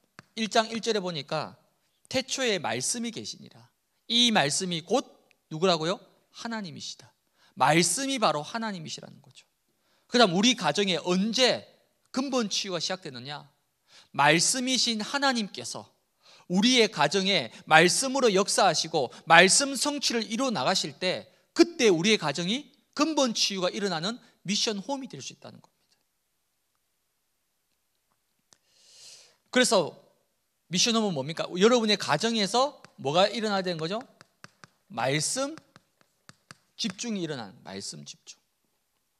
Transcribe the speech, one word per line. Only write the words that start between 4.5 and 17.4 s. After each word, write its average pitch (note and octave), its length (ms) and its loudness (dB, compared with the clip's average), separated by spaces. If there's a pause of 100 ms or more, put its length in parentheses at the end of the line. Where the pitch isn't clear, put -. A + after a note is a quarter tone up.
곧 A#3+ 240 0 (440)
누구라고요? E3 500 0 (320)
하나님이시다. - 840 -14 (420)
말씀이 F3+ 640 2
바로 D#3 220 0
하나님이시라는 G3 800 -10
거죠. - 240 -20 (640)
그다음 A3+ 260 4
우리 A3+ 220 4
가정에 G3 480 0
언제 F#3+ 640 0 (440)
근본 B3+ 380 -2
치유가 F#3 300 -6
시작되느냐? D3 720 -10 (600)
말씀이신 G#3+ 880 2
하나님께서 A3 920 -4 (540)
우리의 A3 420 4
가정에 E3+ 600 0 (140)